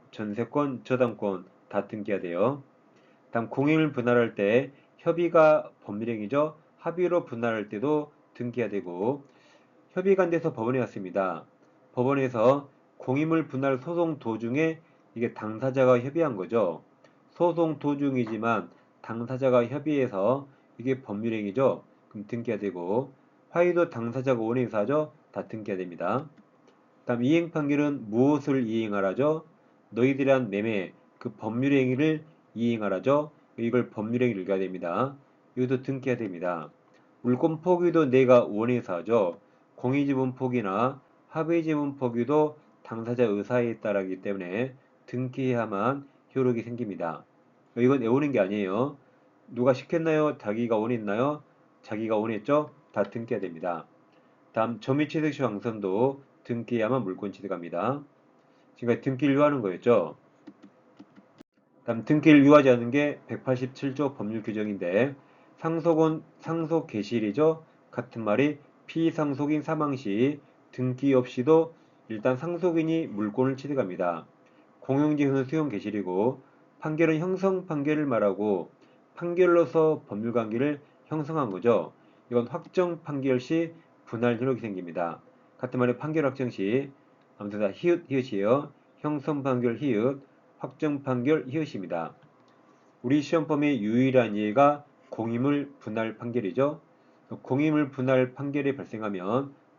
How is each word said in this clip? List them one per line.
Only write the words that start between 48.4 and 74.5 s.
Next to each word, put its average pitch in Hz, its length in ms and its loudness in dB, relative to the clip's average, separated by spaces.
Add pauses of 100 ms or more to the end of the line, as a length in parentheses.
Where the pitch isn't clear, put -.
아니에요. 104 560 0 (520)
누가 123 240 2
시켰나요? 151 640 0
자기가 113 380 -2
원했나요? 117 640 -2 (400)
자기가 110 340 -4
원했죠? 113 540 -2 (220)
다 104 120 0
등기해야 117 360 -6
됩니다. 85 460 -6 (640)
다음 113 280 -2
점유취득시 143 600 -2
왕선도 110 800 -2 (220)
등기해야만 120 580 -2
물권 95 300 -6
취득합니다. 95 720 -6 (720)
지금까지 117 260 -2
등기를 135 340 2
요하는 147 240 4
거였죠. 95 560 2 (1700)
다음 113 200 -4
등기를 151 400 8
유하지 143 260 10
않은 120 200 4
게 143 380 0
백팔십칠 127 640 -4
조 139 200 -2
법률 110 280 -8
규정인데 104 720 0 (440)
상속은 160 640 2 (180)
상속 165 480 -2
개시일이죠. 117 760 0 (260)
같은 120 340 -8
말이 139 340 2 (280)
피상속인 151 760 -2
사망 151 340 -2
시 127 440 0 (320)
등기 127 420 0
없이도 135 600 2 (340)
일단 113 280 0
상속인이 165 720 0
물권을 107 480 -2
취득합니다. 92 720 -4 (540)